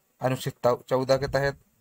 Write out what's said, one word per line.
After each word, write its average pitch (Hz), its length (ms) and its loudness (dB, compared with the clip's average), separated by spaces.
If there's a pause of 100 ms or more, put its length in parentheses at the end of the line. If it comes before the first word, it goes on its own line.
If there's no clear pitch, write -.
(220)
अनुच्छेद 131 320 -2 (100)
तौ-, 120 200 2
चौदह 131 340 2
के 135 100 -4
तहत 139 300 -2 (240)